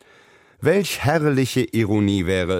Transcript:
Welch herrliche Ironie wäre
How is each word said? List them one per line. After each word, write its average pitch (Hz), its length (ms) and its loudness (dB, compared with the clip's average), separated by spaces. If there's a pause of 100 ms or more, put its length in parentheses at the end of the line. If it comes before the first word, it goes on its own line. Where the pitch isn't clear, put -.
(600)
Welch 180 440 -2
herrliche 139 580 0
Ironie 101 640 0
wäre 92 340 -2